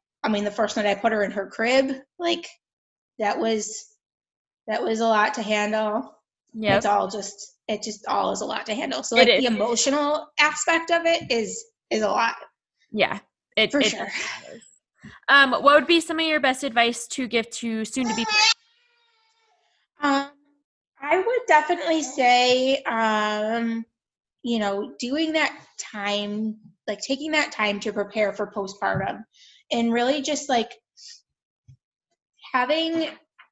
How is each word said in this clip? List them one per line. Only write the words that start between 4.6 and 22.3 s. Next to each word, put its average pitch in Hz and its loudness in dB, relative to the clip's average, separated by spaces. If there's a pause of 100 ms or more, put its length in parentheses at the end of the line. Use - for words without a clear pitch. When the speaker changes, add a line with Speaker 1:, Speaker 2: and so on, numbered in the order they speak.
Speaker 1:
that 220 -4
was 226 -2
a 233 2
lot 214 4
to 240 -4
handle. 214 -2 (400)
Speaker 2:
Yep. 214 2
Speaker 1:
It's 208 0
all 202 2
just, - -12 (120)
it 214 -4
just - -10
all 196 0
is 190 -6
a - -4
lot - -6
to 220 -4
handle. 269 -4
So, - -4
Speaker 2:
It 240 6
Speaker 1:
like, 220 6
the 262 2
Speaker 2:
is. 240 0
Speaker 1:
emotional 233 0 (140)
aspect 330 0
of 339 2
it 330 0
is, 214 -2 (280)
is 220 0
a 208 0
lot. 226 0 (560)
Speaker 2:
Yeah. 202 0 (380)
It, 214 2
Speaker 1:
For 285 2
Speaker 2:
it 220 4
Speaker 1:
sure. 196 -6
Speaker 2:
definitely - -10
is. 233 -20 (680)
Um, 269 8
what - 0 (120)
would 294 6
be 339 4
some 320 -4
of 320 0
your 311 0
best 269 0
advice 233 0
to 254 -6
give 226 -2
to 226 -6
soon-to-be 233 -4
parents? 440 2 (1500)
Speaker 1:
Um, 277 2 (680)
I 302 2
would 466 0
definitely 320 2
say, 254 2